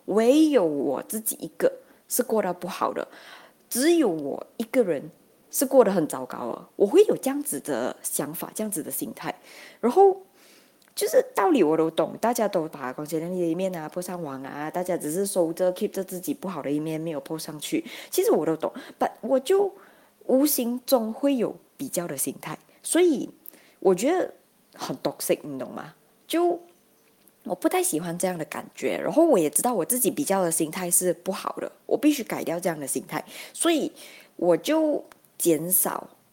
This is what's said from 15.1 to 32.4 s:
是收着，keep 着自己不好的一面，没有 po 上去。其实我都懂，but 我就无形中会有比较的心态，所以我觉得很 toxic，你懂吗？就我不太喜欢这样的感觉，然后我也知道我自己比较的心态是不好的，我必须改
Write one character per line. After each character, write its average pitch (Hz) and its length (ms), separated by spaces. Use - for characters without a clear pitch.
是 190 120
收 175 280
着， 180 200
keep 202 200
着 190 100
自 190 160
己 151 160
不 - 140
好 175 120
的 131 80
一 147 120
面， 156 200
没 165 100
有 143 120
po 160 160
上 156 220
去。 - 240
其 370 140
实 427 80
我 175 120
都 160 120
懂， - 160
but 262 220
我 254 180
就 381 340
无 262 180
形 247 400
中 226 280
会 285 240
有 214 180
比 139 120
较 175 200
的 151 80
心 135 240
态， - 180
所 - 180
以 311 300
我 190 160
觉 208 160
得 359 240
很 - 220
toxic， - 460
你 143 140
懂 131 140
吗？ - 240
就 339 340
我 - 100
不 320 140
太 359 120
喜 359 200
欢 175 180
这 185 80
样 180 100
的 156 100
感 - 280
觉， 101 240
然 - 140
后 294 120
我 294 140
也 156 100
知 - 140
道 240 100
我 185 120
自 247 160
己 208 100
比 143 140
较 190 180
的 170 80
心 165 180
态 175 220
是 180 240
不 - 160
好 - 300
的， - 100
我 - 100
必 302 140
须 285 140
改 - 180